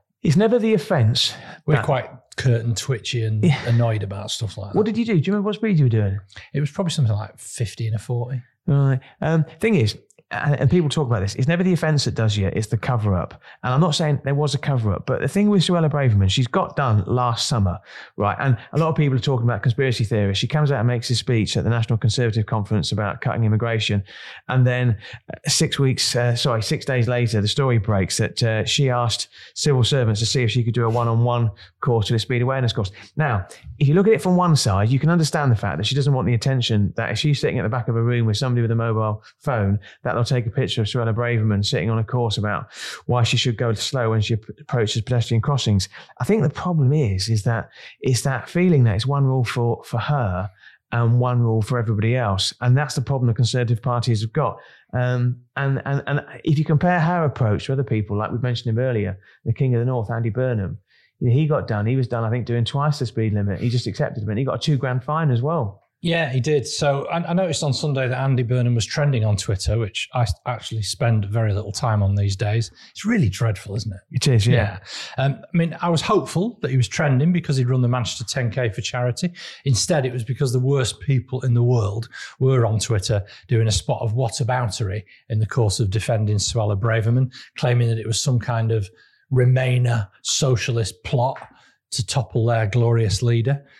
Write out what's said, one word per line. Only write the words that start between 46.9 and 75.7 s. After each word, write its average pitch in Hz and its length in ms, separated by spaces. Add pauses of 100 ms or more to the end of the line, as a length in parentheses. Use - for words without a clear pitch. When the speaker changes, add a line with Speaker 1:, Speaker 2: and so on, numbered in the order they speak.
Speaker 1:
is, 104 360
is 110 140
that 113 260 (320)
it's 123 220
that 131 260
feeling 170 360
that 104 100
it's 110 100
one 139 200
rule 131 180
for, 117 400
for - 160
her 101 500 (440)
and 120 260
one 123 220
rule 113 200
for 123 160
everybody 113 380
else. 101 460
And 123 160
that's 143 180
the 135 60
problem 127 260
the 113 80
Conservative 117 480
parties 120 380
have 110 120
got. 127 240 (360)
Um, 123 480 (160)
and, 139 280
and, 139 220
and 139 180 (200)
if 143 120
you 156 80
compare 175 360
her 170 240
approach 107 400
to 135 80
other 135 100
people, 107 340
like 107 140
we 120 80
mentioned 120 360
him 117 60
earlier, 104 380 (240)
the 120 100
King 127 220
of 117 40
the 117 60
North, 123 240
Andy 117 200
Burnham, 113 500 (400)
you 131 100
know, 117 60
he 156 100
got 143 220
done. 104 180
He 127 120
was 123 100
done, 117 160
I 110 60
think, 120 160
doing 120 200
twice 143 340
the 127 60
speed 110 280
limit. 101 260
He 120 100
just 120 160
accepted 110 380
him 104 60
and 107 100
he 135 60
got 131 100
a 120 100
two 147 120
grand 123 260
fine 156 260
as 120 120
well. 139 400 (200)
Speaker 2:
Yeah, 165 280
he 127 100
did. 151 280
So 139 400
I, 170 220
I 170 40
noticed 175 300
on 139 100
Sunday 135 340
that 127 120
Andy 131 240
Burnham 120 320
was 113 100
trending 135 400
on 104 120
Twitter, 107 420
which - 340
I 127 100
s-, 110 100 (120)
actually 113 380
spend 110 420
very 107 260
little 101 200
time 107 320
on 98 100
these 98 220
days. 107 340 (220)
It's - 140
really 208 220
dreadful, 104 480
isn't 107 160
it? 95 100 (100)
Speaker 1:
It - 160
is, 113 180
yeah. 113 320 (400)
Speaker 2:
Yeah. 131 60
Um, 139 160 (120)
I 175 60
mean, 165 240